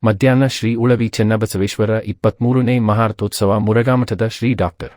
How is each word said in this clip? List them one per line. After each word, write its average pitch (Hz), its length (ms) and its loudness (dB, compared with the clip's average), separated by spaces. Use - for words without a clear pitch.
ಮಧ್ಯಾಹ್ನ 127 420 2
ಶ್ರೀ 117 300 -2
ಉಳವಿ 117 320 2
ಚೆನ್ನಬಸವೇಶ್ವರ 110 800 -2
ಇಪ್ಪತ್ಮೂರನೇ 120 880 0
ಮಹಾರಥೋತ್ಸವ 107 800 0
ಮುರಘಾಮಠದ 113 680 0
ಶ್ರೀ 120 260 -2
ಡಾಕ್ಟರ್ 95 440 -4